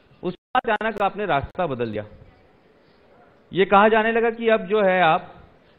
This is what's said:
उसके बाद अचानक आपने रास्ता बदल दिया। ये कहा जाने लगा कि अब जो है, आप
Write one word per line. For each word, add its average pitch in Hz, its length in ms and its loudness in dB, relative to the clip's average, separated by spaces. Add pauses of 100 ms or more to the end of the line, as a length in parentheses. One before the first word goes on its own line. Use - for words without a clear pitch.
(240)
उसके - 360 -4
बाद 240 120 -2
अचानक 214 300 -4
आपने 196 240 -4
रास्ता 165 420 -4
बदल 120 240 -6
दिया। 104 140 -8 (1500)
ये 180 120 2
कहा 196 240 6
जाने 220 220 0
लगा 233 180 0
कि 226 200 -4
अब 220 120 2
जो 202 200 -2
है, 185 200 2
आप 170 340 0 (440)